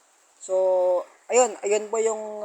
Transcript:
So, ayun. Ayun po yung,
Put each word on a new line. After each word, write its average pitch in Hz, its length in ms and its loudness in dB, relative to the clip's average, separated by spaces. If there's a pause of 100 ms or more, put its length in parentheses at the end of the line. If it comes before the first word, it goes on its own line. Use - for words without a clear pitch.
(400)
So, 185 140 -6 (760)
ayun. 226 320 2
Ayun 208 300 -2
po 226 80 -2
yung, 214 460 -4